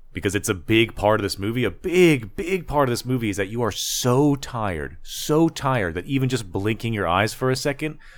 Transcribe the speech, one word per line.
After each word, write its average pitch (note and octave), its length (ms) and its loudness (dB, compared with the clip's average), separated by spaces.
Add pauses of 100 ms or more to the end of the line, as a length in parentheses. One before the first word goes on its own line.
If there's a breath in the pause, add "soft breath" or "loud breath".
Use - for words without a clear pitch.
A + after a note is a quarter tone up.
(120)
because F#2+ 220 -2
it's G2 140 0
a G#2+ 60 0
big A2 400 2
part G#2+ 260 2
of - 20 -2
this F#2+ 160 -4
movie. A2+ 260 -2
A G2 60 0
big, D#3+ 640 2
big E3+ 300 -4
part C#3 220 2
of A#2+ 40 0
this A2+ 140 -4
movie A#2+ 240 0
is F2+ 80 -4
that G2 100 -2
you A#2 140 -4
are G#2 100 0
so C3+ 640 2
tired, F#2+ 680 -6
so D#3+ 460 2
tired B2 460 0
that F2+ 120 -4
even C3+ 220 0
just B2+ 240 -2
blinking A2 400 -2
your G2+ 160 0
eyes G2 240 4
for C3 180 -2
a B2+ 60 2
second D3+ 420 -4 (200 soft breath)